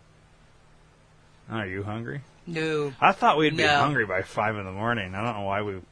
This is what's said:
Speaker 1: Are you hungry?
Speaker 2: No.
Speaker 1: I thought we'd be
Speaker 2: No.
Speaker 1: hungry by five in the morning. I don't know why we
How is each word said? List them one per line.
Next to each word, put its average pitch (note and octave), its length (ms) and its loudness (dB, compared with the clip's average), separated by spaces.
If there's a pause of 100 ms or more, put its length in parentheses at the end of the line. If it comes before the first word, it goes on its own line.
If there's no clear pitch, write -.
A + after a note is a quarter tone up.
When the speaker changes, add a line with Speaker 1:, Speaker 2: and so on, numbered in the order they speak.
(1500)
Speaker 1:
Are A2 160 -4
you F#2+ 160 -6
hungry? A#2 400 -8 (240)
Speaker 2:
No. D#3 540 -2
Speaker 1:
I F3 120 8
thought G3 260 4
we'd D3+ 180 4
be D#3 80 2
Speaker 2:
No. D3 140 6
Speaker 1:
hungry C#3 280 2
by F#2+ 160 0
five G#2+ 340 0
in G#2 80 -6
the F#2+ 80 -8
morning. G2+ 420 -2
I G2 80 -4
don't A#2 120 -2
know G2+ 120 -4
why G2 160 0
we G2 180 -6 (120)